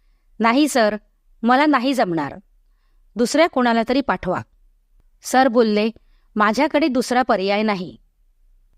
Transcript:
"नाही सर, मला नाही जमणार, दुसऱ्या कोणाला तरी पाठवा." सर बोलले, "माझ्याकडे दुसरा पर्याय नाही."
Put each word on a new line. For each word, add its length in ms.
"नाही 280
सर, 280
मला 240
नाही 280
जमणार, 400
दुसऱ्या 320
कोणाला 400
तरी 120
पाठवा." 400
सर 260
बोलले, 420
"माझ्याकडे 520
दुसरा 340
पर्याय 400
नाही." 340